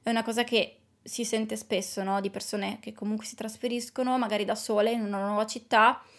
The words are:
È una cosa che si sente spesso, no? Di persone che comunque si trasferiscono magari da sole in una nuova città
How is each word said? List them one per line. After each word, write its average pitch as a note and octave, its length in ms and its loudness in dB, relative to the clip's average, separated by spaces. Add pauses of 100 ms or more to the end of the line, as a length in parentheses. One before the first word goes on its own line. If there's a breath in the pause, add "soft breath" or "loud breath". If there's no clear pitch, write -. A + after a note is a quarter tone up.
È - 60 -4
una A3+ 140 2
cosa A3+ 200 0
che A#3 340 0 (260)
si - 220 -6
sente A3 320 -2
spesso, G3 460 -4
no? G3 180 0
Di G3 100 -2
persone G3+ 500 -6
che A3 120 -12
comunque G#3+ 340 -4
si - 80 -12
trasferiscono A#3+ 840 -4
magari G#3+ 260 0
da G#3 100 0
sole G#3+ 380 2
in A#3 100 0
una G3+ 220 -2
nuova G#3 220 0
città A#3 540 4 (180 loud breath)